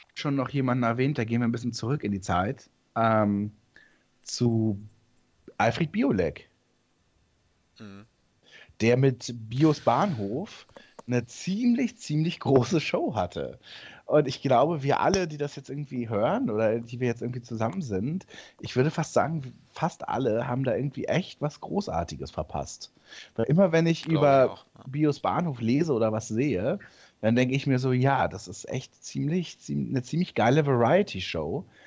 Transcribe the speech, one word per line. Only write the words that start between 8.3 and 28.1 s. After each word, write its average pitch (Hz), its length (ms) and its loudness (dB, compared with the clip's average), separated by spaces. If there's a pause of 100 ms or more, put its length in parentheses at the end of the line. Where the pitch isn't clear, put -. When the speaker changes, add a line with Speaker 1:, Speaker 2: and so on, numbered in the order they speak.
Speaker 1:
Der 117 160 6
mit 131 360 2 (160)
Bios 147 300 4
Bahnhof 127 880 -2 (400)
eine 120 180 0
ziemlich, 233 720 -2
ziemlich 156 440 -2
große 135 400 4
Show 226 340 -2
hatte. 82 440 -4 (460)
Und 135 220 4
ich - 140 -8
glaube, 139 420 2
wir 139 160 2
alle, 175 280 2
die 151 100 -10
das 143 180 -6
jetzt 139 140 -16
irgendwie 135 400 -8
hören 139 400 0
oder 110 300 2
die 117 200 -10
wir 127 80 0
jetzt 117 140 -2
irgendwie 123 200 -6
zusammen 117 400 -4
sind, 127 440 -4 (340)
ich - 160 -8
würde 135 160 4
fast - 220 -4
sagen, 131 400 0 (180)
fast - 360 -6
alle 117 400 0
haben 131 160 -2
da 120 120 0
irgendwie 131 300 -4
echt - 360 -2
was 147 200 -6
Großartiges 82 680 -6
verpasst. - 600 -8 (440)
Weil 113 100 0
immer, 170 260 4
wenn 165 160 4
ich 165 160 0
Speaker 2:
Glaub 160 80 -2
ich 156 60 2
Speaker 1:
über 139 340 6
Speaker 2:
auch, - 140 -18 (120)
ja. - 100 -20
Speaker 1:
Bios 147 320 0
Bahnhof 127 420 -2
lese 139 320 2
oder 110 180 2
was 113 160 -4
sehe, 120 520 -2 (420)
dann 113 140 4
denke 127 200 2
ich 139 120 -2
mir 127 120 4
so, 131 120 0
ja, 127 360 4